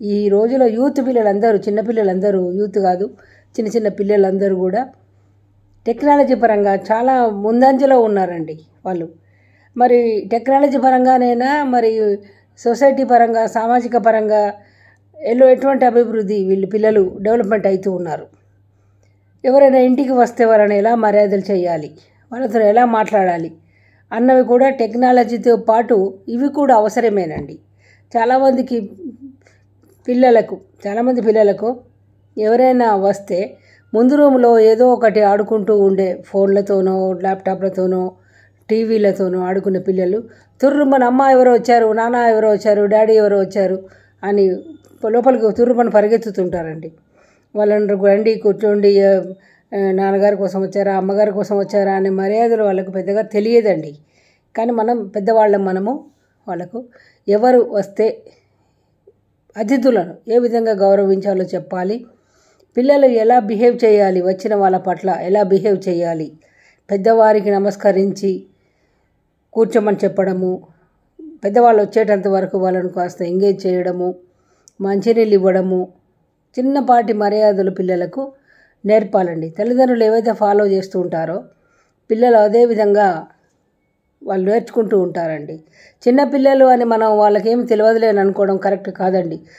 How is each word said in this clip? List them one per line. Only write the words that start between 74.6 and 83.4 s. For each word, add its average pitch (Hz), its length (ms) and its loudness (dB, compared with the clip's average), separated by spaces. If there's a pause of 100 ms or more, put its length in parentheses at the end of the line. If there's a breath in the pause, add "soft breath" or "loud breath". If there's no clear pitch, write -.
మంచినీళ్ళు 208 520 0
ఇవ్వడము, 185 720 0 (560)
చిన్నపాటి 247 540 0
మర్యాదలు 208 580 0
పిల్లలకు 185 600 -6 (540 soft breath)
నేర్పాలండి. 185 640 -2
తల్లిదండ్రులు 240 540 0
ఏవైతే 220 300 0
ఫాలో 208 340 0
చేస్తూ 190 320 -2
ఉంటారో 170 440 -6 (640)
పిల్లలు 226 280 2
అదే 214 280 4
విధంగా 202 600 0 (960)